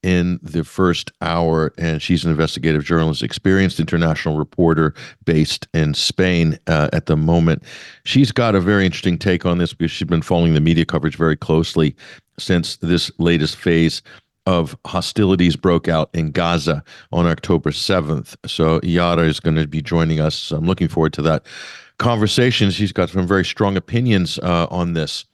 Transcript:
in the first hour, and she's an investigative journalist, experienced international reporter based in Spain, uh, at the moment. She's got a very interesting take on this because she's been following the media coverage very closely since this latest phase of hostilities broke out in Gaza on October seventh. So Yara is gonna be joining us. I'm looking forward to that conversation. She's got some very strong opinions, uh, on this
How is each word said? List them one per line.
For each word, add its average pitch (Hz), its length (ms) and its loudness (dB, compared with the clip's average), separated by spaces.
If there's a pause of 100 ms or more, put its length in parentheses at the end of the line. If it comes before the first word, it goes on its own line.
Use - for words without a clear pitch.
in 90 400 0
the 80 200 -4
first - 480 -2 (100)
hour, 82 560 0
and 80 240 -2
she's 82 220 0
an 85 80 0
investigative 76 520 0
journalist, 80 400 0
experienced 95 560 0
international 80 580 0
reporter 78 560 2 (320)
based 78 480 0
in 76 200 0
Spain, 85 760 0
uh, 76 260 2
at 82 140 -2
the 78 100 2
moment. 82 460 2 (400)
She's 131 280 2
got 117 220 0
a 98 80 4
very 98 240 2
interesting 87 320 0
take 90 280 0
on 87 120 2
this 85 160 -2
because 82 180 -2
she's - 160 -6
been 82 140 0
following 85 320 2
the 76 80 4
media 82 240 4
coverage 80 300 -2
very 80 220 0
closely 80 580 0 (420)
since - 400 -2
this 85 400 -2
latest 82 380 0
phase 82 480 0 (420)
of 87 300 0 (120)
hostilities 92 680 2
broke 85 320 0
out 80 240 0
in 80 200 -4
Gaza 82 520 -2 (280)
on 85 160 2
October 82 440 0
seventh. 80 640 -2 (120)
So 80 340 0
Yara 85 420 0
is 80 160 0
gonna 78 280 0
be 78 120 -6
joining 80 400 0
us. 78 300 -4
I'm 78 160 -4
looking 87 220 0
forward 78 260 0
to 76 100 -8
that 78 220 0 (540)
conversation. 113 720 2
She's 95 220 -2
got 90 180 -2
some 92 160 -2
very 95 180 2
strong 98 320 -2
opinions, 107 640 0
uh, 85 320 0
on 87 220 -2
this 78 400 -6